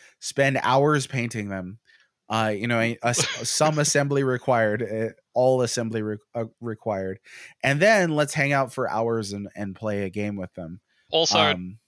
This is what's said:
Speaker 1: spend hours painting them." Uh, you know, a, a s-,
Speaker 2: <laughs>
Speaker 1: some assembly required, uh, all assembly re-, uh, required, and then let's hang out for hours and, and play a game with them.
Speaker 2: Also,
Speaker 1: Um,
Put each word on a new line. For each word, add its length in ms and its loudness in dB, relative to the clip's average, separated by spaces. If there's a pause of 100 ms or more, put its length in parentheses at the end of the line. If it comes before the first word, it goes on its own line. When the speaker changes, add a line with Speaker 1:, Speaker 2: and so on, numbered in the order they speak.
(200)
Speaker 1:
spend 440 0
hours 420 4
painting 440 -6
them." 280 -8 (500)
Uh, 280 0
you 120 -4
know, 120 2
a, 240 0
a 60 2
s-, 180 0
Speaker 2:
<laughs> 220 -8
Speaker 1:
some 300 2
assembly 440 2
required, 600 2
uh, 260 -4 (240)
all 300 4
assembly 400 -2
re-, 140 -4 (180)
uh, 100 -4 (160)
required, 580 -6 (440)
and 160 2
then 320 4
let's 240 0
hang 180 0
out 200 0
for 160 -2
hours 440 -2
and, 220 -8
and 200 -8
play 280 -4
a 60 -4
game 260 -4
with 180 -10
them. 260 -12 (320)
Speaker 2:
Also, 280 2
Speaker 1:
Um, 480 0